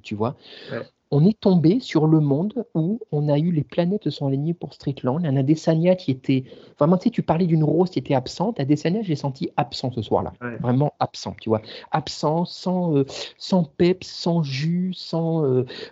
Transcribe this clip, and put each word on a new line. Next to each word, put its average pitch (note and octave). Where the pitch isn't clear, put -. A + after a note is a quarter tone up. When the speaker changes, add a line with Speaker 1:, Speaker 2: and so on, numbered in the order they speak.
Speaker 1:
tu G#2+
vois. A2+
Speaker 2:
Ouais. A#2
Speaker 1:
On C#3+
est G#3+
tombé F#3
sur D#3
le D#3
monde D#3
où F3
on D3
a C#3+
eu E3+
les D3+
planètes F3
se D3+
sont C#3+
alignées C#3+
pour -
Strickland. C3+
Un C#3
Adesanya D#3+
qui F3+
était, C3
vraiment, F3+
tu -
sais, A#3+
tu F3
parlais E3+
d'une D#3+
rose D#3+
qui -
était D#3+
absente. F3
Adesanya, D3+
je F#3
l'ai D3+
senti C3+
absent C#3
ce A2+
soir-là. F#2+
Speaker 2:
Ouais. A#2
Speaker 1:
Vraiment B2
absent, -
tu -
vois. A2
Absent, D#3
sans, F3+
euh, C#3
sans F3+
peps, F3+
sans E3+
jus, E3
sans, E3
euh, B2+